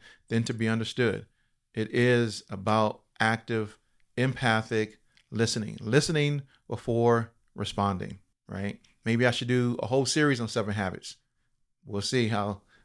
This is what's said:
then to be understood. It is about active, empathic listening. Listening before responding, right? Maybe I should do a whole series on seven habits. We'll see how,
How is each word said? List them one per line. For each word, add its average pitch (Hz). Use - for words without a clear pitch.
then 117
to 120
be 113
understood. 110
It 110
is 120
about 107
active, 113
empathic 113
listening. 110
Listening 147
before 117
responding, 101
right? 98
Maybe 117
I 123
should 120
do 123
a 107
whole 131
series 143
on 113
seven 104
habits. 98
We'll 101
see 117
how, 104